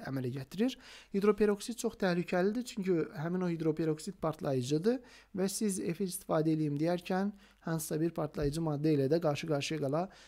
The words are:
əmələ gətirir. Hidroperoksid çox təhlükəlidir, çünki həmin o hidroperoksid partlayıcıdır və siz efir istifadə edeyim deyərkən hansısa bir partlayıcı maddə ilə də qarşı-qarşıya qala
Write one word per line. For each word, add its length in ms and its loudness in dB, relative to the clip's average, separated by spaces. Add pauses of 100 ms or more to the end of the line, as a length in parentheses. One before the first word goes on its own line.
əmələ 260 -2
gətirir. 420 -2 (380)
Hidroperoksid 640 2
çox 240 -4
təhlükəlidir, 640 2
çünki 300 -2 (240)
həmin 260 -2
o 60 0
hidroperoksid 720 0
partlayıcıdır 800 0 (380)
və 140 2
siz 280 -2
efir 300 -2
istifadə 460 2
edeyim 240 0
deyərkən 520 0 (360)
hansısa 340 -2
bir 160 0
partlayıcı 460 -2
maddə 340 2
ilə 140 4
də 120 4
qarşı-qarşıya 600 0
qala 200 0 (240)